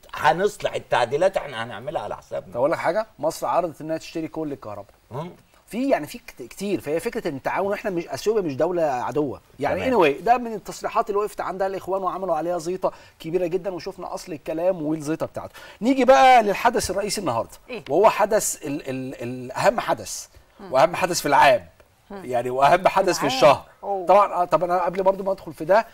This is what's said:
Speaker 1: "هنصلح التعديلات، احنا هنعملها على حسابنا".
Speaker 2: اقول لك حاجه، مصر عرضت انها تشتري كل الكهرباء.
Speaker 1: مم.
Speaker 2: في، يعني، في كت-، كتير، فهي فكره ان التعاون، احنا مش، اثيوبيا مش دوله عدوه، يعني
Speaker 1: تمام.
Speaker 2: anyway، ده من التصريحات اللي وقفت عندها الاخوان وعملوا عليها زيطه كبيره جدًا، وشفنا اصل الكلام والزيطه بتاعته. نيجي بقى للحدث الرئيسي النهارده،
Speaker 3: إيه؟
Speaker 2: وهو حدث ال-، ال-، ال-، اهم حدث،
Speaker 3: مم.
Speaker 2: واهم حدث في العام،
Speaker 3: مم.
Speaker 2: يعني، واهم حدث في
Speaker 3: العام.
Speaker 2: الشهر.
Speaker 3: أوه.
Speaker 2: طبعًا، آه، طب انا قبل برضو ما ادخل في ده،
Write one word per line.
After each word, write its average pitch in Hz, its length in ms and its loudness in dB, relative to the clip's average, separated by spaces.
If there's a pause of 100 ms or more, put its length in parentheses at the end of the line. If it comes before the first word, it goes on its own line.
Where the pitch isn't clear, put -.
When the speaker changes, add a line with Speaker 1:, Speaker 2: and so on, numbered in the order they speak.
(140)
Speaker 1:
"هنصلح 160 600 0
التعديلات، 135 640 0
احنا 120 260 -8
هنعملها 120 380 -8
على 98 160 -8
حسابنا". - 380 -12
Speaker 2:
اقول 135 160 2
لك 156 60 -2
حاجه، 170 300 -2 (120)
مصر 160 280 -4
عرضت 160 340 -2
انها 156 160 -6
تشتري 160 300 -8
كل 156 240 -8
الكهرباء. 104 420 -14 (180)
Speaker 1:
مم. 156 180 -10 (380)
Speaker 2:
في، 262 220 -4
يعني، 156 180 0
في - 100 -14
كت-، - 260 -20
كتير، 180 380 -6
فهي 151 180 -4
فكره 226 280 -6
ان 147 80 -6
التعاون، 156 380 -4
احنا 196 180 -6
مش، 170 160 -4
اثيوبيا 208 340 -2
مش 147 140 -4
دوله 165 280 0
عدوه، 123 580 -2 (180)
يعني 175 320 -2
Speaker 1:
تمام. 214 120 4
Speaker 2:
anyway، 143 180 2
ده 233 160 4
من 233 160 -6
التصريحات 202 560 -4
اللي 202 100 0
وقفت 208 220 -4
عندها 190 260 -4
الاخوان 190 360 -4
وعملوا 180 320 -2
عليها 170 220 -2
زيطه 175 340 -4 (280)
كبيره 175 260 -2
جدًا، 185 280 -4
وشفنا 180 400 -12
اصل 190 200 -12
الكلام 170 480 -2
والزيطه 151 440 -4
بتاعته. 98 280 -10 (280)
نيجي 262 240 2
بقى 262 380 8
للحدث 208 480 0
الرئيسي 202 300 -4
النهارده، 120 280 -2 (200)
Speaker 3:
إيه؟ 214 200 -12
Speaker 2:
وهو 180 200 6
حدث 208 460 0 (100)
ال-، 143 240 -6
ال-، 131 340 -8
ال-، 123 340 -8
اهم 208 220 2
حدث، - 480 -6 (320)
Speaker 3:
مم. 190 140 -12
Speaker 2:
واهم 160 220 4
حدث 175 260 -2
في - 40 -2
العام، 139 400 6 (460)
Speaker 3:
مم. 196 140 -14
Speaker 2:
يعني، 123 240 -2
واهم 147 380 4
حدث 190 300 2
في 175 60 -6
Speaker 3:
العام. 262 140 0
Speaker 2:
الشهر. 208 280 6 (180)
Speaker 3:
أوه. 196 220 -6
Speaker 2:
طبعًا، 190 280 6
آه، 175 120 0
طب 165 180 2
انا 175 220 0
قبل 185 180 -2
برضو 190 200 2
ما 190 80 -2
ادخل 175 220 -10
في 156 120 -12
ده، 208 280 4